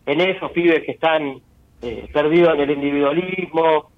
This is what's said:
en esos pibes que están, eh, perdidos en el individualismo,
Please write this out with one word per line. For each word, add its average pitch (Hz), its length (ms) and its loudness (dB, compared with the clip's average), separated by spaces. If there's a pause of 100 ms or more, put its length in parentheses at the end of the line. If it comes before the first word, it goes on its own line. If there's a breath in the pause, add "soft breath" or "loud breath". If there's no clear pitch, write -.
en 147 140 0
esos 180 320 -2
pibes 170 320 2
que 139 80 -8
están, 151 480 -2 (420)
eh, 117 300 -10
perdidos 160 420 4
en 143 60 0
el 143 100 0
individualismo, 156 1300 0